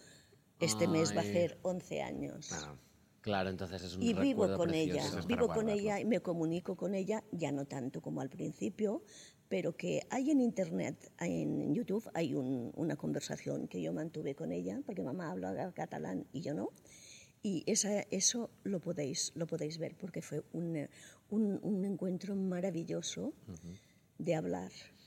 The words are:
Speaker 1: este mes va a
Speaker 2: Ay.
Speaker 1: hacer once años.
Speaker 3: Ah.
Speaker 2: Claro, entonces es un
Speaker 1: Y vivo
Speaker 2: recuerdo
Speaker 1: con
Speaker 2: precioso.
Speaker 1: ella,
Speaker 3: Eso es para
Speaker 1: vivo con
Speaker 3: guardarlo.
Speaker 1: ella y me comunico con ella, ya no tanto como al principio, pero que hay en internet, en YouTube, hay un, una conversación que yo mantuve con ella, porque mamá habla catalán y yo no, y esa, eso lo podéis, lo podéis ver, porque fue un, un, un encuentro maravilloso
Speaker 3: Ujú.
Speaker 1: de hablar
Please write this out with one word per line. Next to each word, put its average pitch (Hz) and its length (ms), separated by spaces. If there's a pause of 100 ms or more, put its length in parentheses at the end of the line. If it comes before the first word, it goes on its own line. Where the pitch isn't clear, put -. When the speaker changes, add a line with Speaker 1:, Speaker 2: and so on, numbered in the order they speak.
(600)
Speaker 1:
este - 280
mes 165 260
va 165 60
a - 40
Speaker 2:
Ay. - 40
Speaker 1:
hacer 175 340
once 180 380
años. 143 520
Speaker 3:
Ah. 160 220 (460)
Speaker 2:
Claro, 95 300
entonces 92 320
es 90 140
un 92 60
Speaker 1:
Y 233 120
vivo 190 80 (200)
Speaker 2:
recuerdo 190 140
Speaker 1:
con 170 140
Speaker 2:
precioso. 160 220
Speaker 1:
ella, 143 160
Speaker 3:
Eso 170 100
es 170 60
para - 40
Speaker 1:
vivo 240 200
con 165 80 (100)
Speaker 3:
guardarlo. 208 160
Speaker 1:
ella 202 180
y - 60
me 220 140
comunico 170 560
con 185 180
ella, 196 280 (100)
ya 156 200
no 139 140
tanto 135 360
como 151 200
al 135 80
principio, 196 720 (460)
pero 170 280
que 175 340
hay 262 200
en 285 100
internet, 185 800
en 156 540
YouTube, 214 400
hay 156 200
un, 131 420
una 147 200
conversación 147 720
que 180 120
yo 160 120
mantuve 156 420
con 165 180
ella, 180 320
porque 190 180
mamá 165 280
habla 185 420
catalán 165 600
y 143 100
yo 160 120
no, 208 160 (720)
y 190 240
esa, 202 340 (100)
eso 226 400 (120)
lo 190 180
podéis, 143 560
lo 165 100
podéis 160 320
ver, 160 180
porque 175 260
fue 147 200 (100)
un, 165 360 (420)
un, 208 320
un 190 240
encuentro 185 500
maravilloso 175 960 (160)
Speaker 3:
Ujú. 87 200 (500)
Speaker 1:
de 160 160
hablar 175 380 (340)